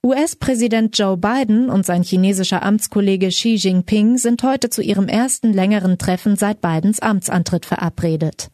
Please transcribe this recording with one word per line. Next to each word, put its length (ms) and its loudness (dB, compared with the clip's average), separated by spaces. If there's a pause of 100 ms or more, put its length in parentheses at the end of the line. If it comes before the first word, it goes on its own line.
U-S-Präsident 920 0
Joe 180 2
Biden 540 0
und 160 0
sein 160 0
chinesischer 600 0
Amtskollege 640 0
Xi 260 0
Jinping 640 2
sind 240 0
heute 260 0
zu 140 -4
ihrem 240 0
ersten 460 0
längeren 440 2
Treffen 380 0
seit 260 -2
Bidens 380 0
Amtsantritt 680 -2
verabredet. 880 -4